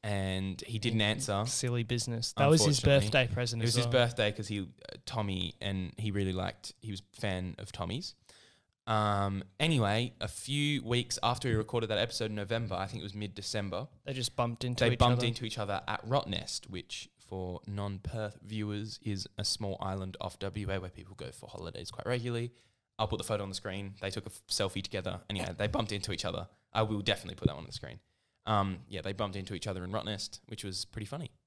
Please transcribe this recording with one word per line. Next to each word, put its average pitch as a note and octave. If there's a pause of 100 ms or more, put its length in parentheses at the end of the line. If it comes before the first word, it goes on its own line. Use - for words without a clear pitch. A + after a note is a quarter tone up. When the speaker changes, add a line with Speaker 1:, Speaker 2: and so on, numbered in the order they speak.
Speaker 1:
and F#2+
he A2+
didn't A2
answer. G#2
Speaker 2:
Silly A#2+
business. A#2
That C#3
was D#3+
his C#3+
Speaker 1:
Unfortunately. C#3
Speaker 2:
birthday C3
present A#2+
Speaker 1:
It A#2
was A#2
Speaker 2:
as A#2+
Speaker 1:
his A#2
Speaker 2:
well. A#2+
Speaker 1:
birthday A2
'cause G#2
he, G#2
uh, F#2 (400)
Tommy, G2
and F#2+
he G#2+
really F#2+
liked, F#2
he A2
was F#2+
a -
fan F#2
of G#2
Tommy's. F#2+ (680)
Um, G2+ (180)
anyway, A#2+
a -
few C#3+
weeks B2
after A#2+
we A2+
recorded A2
that G#2+
episode A2+
in G#2+
November, G#2
I F#2+
think -
it -
was G2
mid-December. G2+ (160)
Speaker 2:
They C#3+
just B2+
bumped A#2+
into B2
Speaker 1:
They A#2
Speaker 2:
each B2
Speaker 1:
bumped B2
Speaker 2:
other. B2
Speaker 1:
into A#2
each G#2+
other G2+
at -
Rottnest, -
which -
for F2+
non-Perth G2+
viewers G#2
is G2 (120)
a G#2+
small G2+
island F#2+
off -
W G2
A G2
where F2+
people F#2+
go -
for -
holidays -
quite -
regularly. A#2+ (480)
I'll A2
put G#2+
the -
photo G#2
on G2
the F#2+
screen. G2
They F#2+
took G2+
a -
f-, -
selfie G2
together. F#2
Anyway, F#2+
they G#2
bumped A2+
into G#2
each F2
other. F2 (260)
I A2
will A2
definitely F#2+
put -
that D2
one D#2
on -
the -
screen. - (460)
Um, G2 (100)
yeah, F#2
they G2
bumped G2
into F#2+
each E2
other F#2
in F2+
Rottnest, G#2
which -
was F#2
pretty G#2+
funny. C#3+ (160)